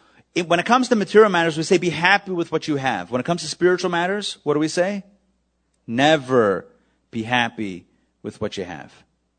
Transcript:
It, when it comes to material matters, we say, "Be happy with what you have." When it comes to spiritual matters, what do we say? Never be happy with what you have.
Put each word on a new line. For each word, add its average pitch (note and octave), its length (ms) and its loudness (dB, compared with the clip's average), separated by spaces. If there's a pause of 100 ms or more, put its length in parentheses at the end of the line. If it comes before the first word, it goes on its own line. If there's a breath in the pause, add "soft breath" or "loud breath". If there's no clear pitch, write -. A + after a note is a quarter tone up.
(340 soft breath)
It, E3 140 -2
when E3+ 100 2
it E3+ 80 -4
comes B3 220 4
to A#3+ 80 2
material G#3 340 4
matters, E3+ 260 0
we D#3+ 60 -2
say, F3+ 160 2
"Be E3+ 120 -2
happy F#3 420 2
with E3+ 180 -4
what D#3 160 -4
you D3+ 100 -2
have." B2 360 -4
When B2 80 -2
it B2 40 -6
comes F3 180 -2
to D#3+ 60 -10
spiritual F3+ 400 0
matters, F3+ 540 -4
what D3 120 -2
do D3+ 60 0
we D#3 60 0
say? F#3 380 -2 (840)
Never B2 800 2 (460)
be A2+ 100 -6
happy A2+ 640 -4 (360)
with - 180 -14
what G#2 160 -8
you F#2+ 80 -8
have. E2 400 -16 (340)